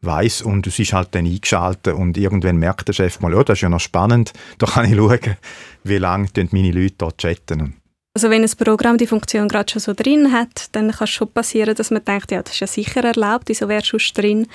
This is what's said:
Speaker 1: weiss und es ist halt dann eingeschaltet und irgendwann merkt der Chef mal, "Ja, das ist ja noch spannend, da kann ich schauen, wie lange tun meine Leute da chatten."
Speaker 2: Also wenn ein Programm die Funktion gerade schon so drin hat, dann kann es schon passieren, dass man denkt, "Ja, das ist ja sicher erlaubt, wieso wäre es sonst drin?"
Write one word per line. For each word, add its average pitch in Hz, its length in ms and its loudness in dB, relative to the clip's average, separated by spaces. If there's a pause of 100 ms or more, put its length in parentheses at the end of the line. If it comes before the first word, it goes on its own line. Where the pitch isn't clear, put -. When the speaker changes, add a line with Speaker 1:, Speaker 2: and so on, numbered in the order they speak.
Speaker 1:
weiss 85 400 0
und 101 240 -2
es 98 140 -4
ist 101 140 0
halt 92 180 0
dann 87 140 0
eingeschaltet 92 680 0
und 90 220 0
irgendwann 95 400 2
merkt 85 320 0
der 101 60 0
Chef 90 260 -2
mal, 85 140 0
"Ja, 110 100 6
das 101 140 2
ist - 60 -4
ja 90 60 2
noch 85 120 2
spannend, 113 500 2 (260)
da 113 80 0
kann 117 200 2
ich 104 100 4
schauen, 107 400 4 (480)
wie 98 140 0
lange 92 340 0
tun 92 200 0
meine 92 200 2
Leute 92 280 0
da 82 120 -4
chatten." 78 640 -4 (380)
Speaker 2:
Also 220 160 0
wenn 220 120 4
ein 220 160 2
Programm 233 400 2
die 233 100 2
Funktion 214 420 -2
gerade 208 200 -2
schon 208 120 -6
so 208 120 -4
drin 277 380 4
hat, 240 400 -2
dann 214 200 0
kann 220 120 -4
es 208 60 -2
schon 220 200 -4
passieren, 220 460 -2
dass - 160 -4
man 214 140 -2
denkt, 202 260 -4
"Ja, 185 100 -4
das - 120 -12
ist - 80 -6
ja 196 60 -4
sicher 226 360 -4
erlaubt, 226 460 0
wieso 214 180 -2
wäre 208 140 -2
es - 80 -2
sonst - 280 -2
drin?" 208 380 2